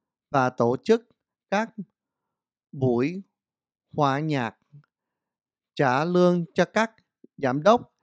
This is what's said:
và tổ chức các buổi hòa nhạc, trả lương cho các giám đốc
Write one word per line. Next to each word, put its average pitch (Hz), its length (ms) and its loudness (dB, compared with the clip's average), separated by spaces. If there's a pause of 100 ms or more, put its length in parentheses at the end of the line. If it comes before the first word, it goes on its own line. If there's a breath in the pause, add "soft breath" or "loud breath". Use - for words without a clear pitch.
(300)
và 131 200 0
tổ 123 340 0
chức 233 240 0 (420)
các 220 200 -4 (1000)
buổi 131 500 -2 (720)
hòa 139 280 0
nhạc, 143 380 -4 (1160)
trả 139 300 2
lương 180 400 2 (100)
cho 180 100 2
các 220 300 -4 (420)
giám 135 260 -2
đốc 208 400 2